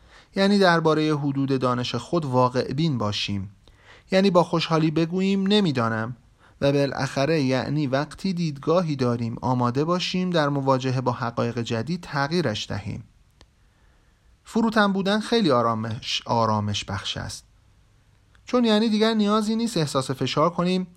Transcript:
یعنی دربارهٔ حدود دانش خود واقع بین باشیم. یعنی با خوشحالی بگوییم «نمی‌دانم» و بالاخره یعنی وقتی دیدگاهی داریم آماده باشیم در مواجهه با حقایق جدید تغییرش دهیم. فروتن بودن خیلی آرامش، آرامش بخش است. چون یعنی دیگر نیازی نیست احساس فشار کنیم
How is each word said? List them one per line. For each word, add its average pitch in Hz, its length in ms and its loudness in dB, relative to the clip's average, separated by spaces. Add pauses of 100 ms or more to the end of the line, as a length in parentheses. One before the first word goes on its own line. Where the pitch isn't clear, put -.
(360)
یعنی 196 240 4
دربارهٔ 160 560 4
حدود 139 440 -2
دانش 123 360 -2
خود 156 300 -4
واقع 127 480 2
بین 147 240 0
باشیم. 101 540 -4 (600)
یعنی 190 200 4
با 175 120 6
خوشحالی 160 480 0
بگوییم 185 560 0
«نمی‌دانم» 123 680 0 (460)
و 143 100 2
بالاخره 139 720 0
یعنی 131 460 0
وقتی 147 460 -4
دیدگاهی 160 640 -2
داریم 120 460 -2
آماده 123 420 0
باشیم 180 460 -2
در 156 200 2
مواجهه 135 520 0
با 123 100 0
حقایق 120 480 -4
جدید 117 420 -4
تغییرش 143 680 -4
دهیم. 104 340 -8 (1400)
فروتن 220 500 2
بودن 196 260 0
خیلی 214 320 2
آرامش، 113 720 0
آرامش 107 600 0
بخش - 320 -8
است. 95 260 -10 (1000)
چون 247 200 2
یعنی 214 240 4
دیگر 214 240 2
نیازی 214 420 2
نیست 226 220 -2
احساس 139 340 0
فشار 139 380 0
کنیم 180 480 0